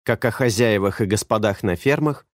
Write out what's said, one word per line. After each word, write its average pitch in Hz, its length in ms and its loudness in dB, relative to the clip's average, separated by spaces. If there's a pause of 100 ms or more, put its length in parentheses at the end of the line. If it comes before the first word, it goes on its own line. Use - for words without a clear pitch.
как 117 200 -2
о 117 80 0
хозяевах 107 680 0
и 107 40 0
господах 104 580 0
на 92 120 2
фермах 143 500 -2 (120)